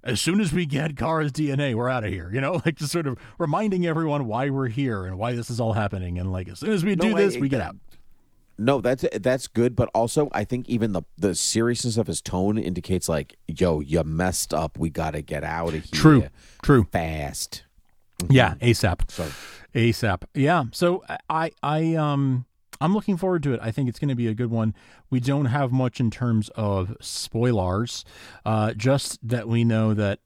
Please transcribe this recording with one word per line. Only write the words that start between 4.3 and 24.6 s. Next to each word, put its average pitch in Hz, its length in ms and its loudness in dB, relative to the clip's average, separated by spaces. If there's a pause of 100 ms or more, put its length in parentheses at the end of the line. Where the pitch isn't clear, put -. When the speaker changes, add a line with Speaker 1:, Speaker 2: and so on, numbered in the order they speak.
Speaker 1:
we're 135 180 0
here 110 380 -2
and 92 120 -6
why 117 180 -2
this 120 140 -6
is 120 120 -2
all 113 120 2
happening. 95 460 -2
And, 92 140 -2
like, 92 160 -4
as - 100 -14
soon 175 120 -2
as 180 120 2
we 202 120 2
Speaker 2:
No, 175 140 2
Speaker 1:
do 208 60 2
this, 196 220 4
Speaker 2:
I, - 20 -6
Speaker 1:
we 139 80 0
get 131 140 0
out. 95 160 -8 (800)
Speaker 2:
No, 120 240 2
that's, 123 240 0 (160)
that's 127 260 0
good, 120 260 2
but 113 200 2
also 117 400 2
I 104 100 0
think 123 240 -6
even 113 240 0
the, 90 120 -2 (140)
the 95 160 2
seriousness 113 600 0
of 110 120 0
his 80 140 -6
tone 98 360 0
indicates, 90 500 -2
like, 76 300 -4 (100)
"Yo, 82 320 0
you 78 240 0
messed 82 500 -2
up. 78 240 -2
We 80 120 -2
gotta 78 320 -4
get 76 240 -6
outta 80 320 -4
here 78 160 -10
Speaker 1:
True. 127 300 8 (400)
True. 127 280 6
Speaker 2:
fast." 78 720 -6 (680)
Speaker 1:
Yeah, 120 260 6
Speaker 2:
Mm-hmm. 113 100 -6
Speaker 1:
asap. 110 460 2
Speaker 2:
So 82 160 -6 (480)
Speaker 1:
asap. 113 480 0 (100)
Yeah. 151 380 2
So 175 320 0 (260)
I, 160 220 -2 (100)
I, 156 320 0
um, 139 520 0 (360)
I'm 180 140 2
looking 202 200 0
forward 175 280 0
to 135 100 0
it. 113 80 -2
I 113 80 -4
think 127 200 -2
it's - 100 -8
gonna 139 160 -2
be 120 120 0
a 110 60 0
good 117 160 -2
one. 110 240 0 (380)